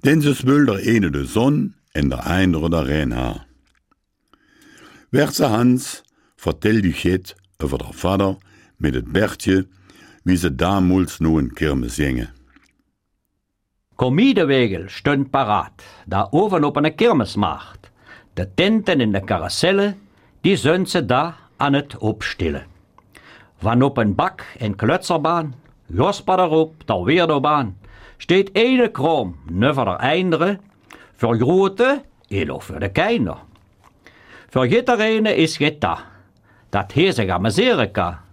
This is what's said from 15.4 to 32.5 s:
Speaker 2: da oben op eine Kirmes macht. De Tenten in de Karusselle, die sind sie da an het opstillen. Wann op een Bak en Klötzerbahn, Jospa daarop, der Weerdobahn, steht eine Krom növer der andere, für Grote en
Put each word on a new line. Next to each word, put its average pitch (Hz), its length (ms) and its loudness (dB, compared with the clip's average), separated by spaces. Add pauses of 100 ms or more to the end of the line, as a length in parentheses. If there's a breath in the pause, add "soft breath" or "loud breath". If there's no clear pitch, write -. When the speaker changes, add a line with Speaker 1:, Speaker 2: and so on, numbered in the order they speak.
Speaker 2:
da 98 240 -2
oben 180 340 2
op 143 120 -2
eine 151 140 0
Kirmes 151 460 0
macht. - 540 -6 (440 loud breath)
De 90 200 -6
Tenten 190 460 2
in 110 120 2
de 95 80 0
Karusselle, 185 720 -2 (460 soft breath)
die 185 160 2
sind 175 320 0
sie 262 180 -2
da 147 300 -2 (200)
an 143 180 0
het 143 240 -4
opstillen. 92 640 -4 (960 loud breath)
Wann 117 220 2
op 135 160 0
een 104 160 0
Bak 175 300 -4 (140)
en 104 180 -4
Klötzerbahn, 160 800 -2 (320)
Jospa 185 500 0
daarop, 160 500 0
der 110 200 -2
Weerdobahn, 147 680 0 (400 loud breath)
steht 196 400 0
eine 240 320 4
Krom 135 460 -2 (140)
növer 120 360 0
der 92 160 -2
andere, 170 580 0 (560 loud breath)
für 117 240 0
Grote 196 640 2 (260)
en 87 220 -4